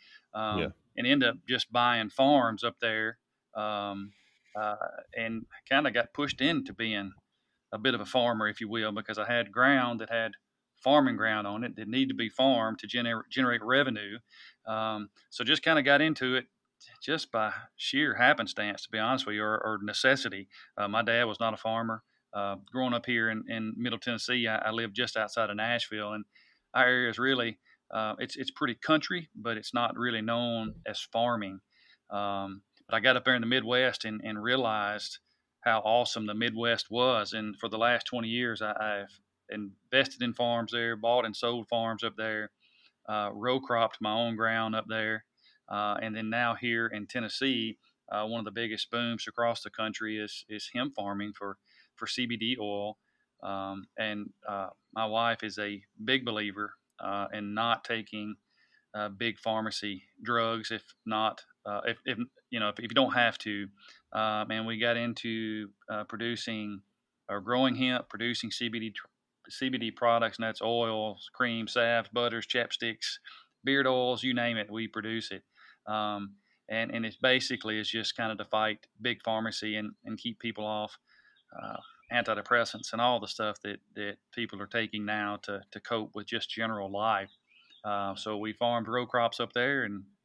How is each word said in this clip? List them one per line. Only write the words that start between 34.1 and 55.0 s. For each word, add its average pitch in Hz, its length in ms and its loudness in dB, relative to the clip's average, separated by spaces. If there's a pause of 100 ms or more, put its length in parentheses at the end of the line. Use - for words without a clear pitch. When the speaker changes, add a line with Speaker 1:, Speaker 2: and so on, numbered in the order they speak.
Speaker 1:
and 107 180 -6
realized 110 800 0 (440)
how 113 180 4
awesome 113 440 4
the 107 80 -4
Midwest 117 560 0
was. 117 440 2
And 107 260 -4
for 113 100 -4
the 107 80 -4
last 117 280 4
twenty 117 240 -4
years, 117 340 -2
I, 107 80 -2
I've 104 480 -4 (320)
invested 107 720 0
in 120 100 -2
farms 117 380 0
there, 117 240 0
bought 117 300 4
and 107 100 -6
sold 120 320 -2
farms 113 360 -2
up 107 140 -4
there, 107 320 -4 (580)
uh, 107 240 -2
row 123 280 0
cropped 117 420 2
my 107 100 0
own 113 240 2
ground 113 400 2
up 110 120 -2
there. 110 380 -2 (460)
Uh, 104 320 0
and 110 100 -4
then 107 160 -4
now 117 240 2
here 117 340 0
in 104 200 -6
Tennessee, 113 720 -2 (340)
uh, 107 140 0
one 113 140 -4
of 107 60 -6
the 107 60 -6
biggest 110 400 -4
booms 117 340 -2
across 117 380 0
the 104 60 -12
country 107 500 -4
is, 107 300 -8
is 107 260 -8
hemp 135 200 -2
farming 101 360 -4
for, 101 260 -10 (380)
for 110 120 -8
C 127 180 0
B 117 100 -2
D 113 240 -2
oil. 104 380 -4 (440)
Um, 98 440 -8 (120)
and, 104 340 -4 (160)
uh, 98 200 -6 (260)
my 113 120 0